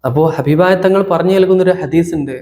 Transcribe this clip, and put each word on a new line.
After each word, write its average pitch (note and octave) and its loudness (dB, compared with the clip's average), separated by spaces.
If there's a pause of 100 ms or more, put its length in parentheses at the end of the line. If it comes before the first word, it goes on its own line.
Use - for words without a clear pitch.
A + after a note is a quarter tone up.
അപ്പോ C3 0 (140)
ഹബീബായ D3+ 2 (140)
തങ്ങൾ G3 2 (100)
പറഞ്ഞു F3 0
നൽകുന്നൊരു F#3 2
ഹദീസ് E3 -2
ഉണ്ട് C#3 -8